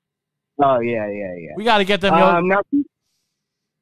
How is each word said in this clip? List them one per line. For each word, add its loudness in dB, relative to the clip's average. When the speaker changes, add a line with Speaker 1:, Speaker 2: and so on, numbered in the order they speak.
Speaker 1:
Oh, 2
yeah, -4
yeah, -10
yeah. -16
Speaker 2:
We -10
gotta 2
get -2
them, 0
yo. 6
Speaker 1:
Um, 2
now, 0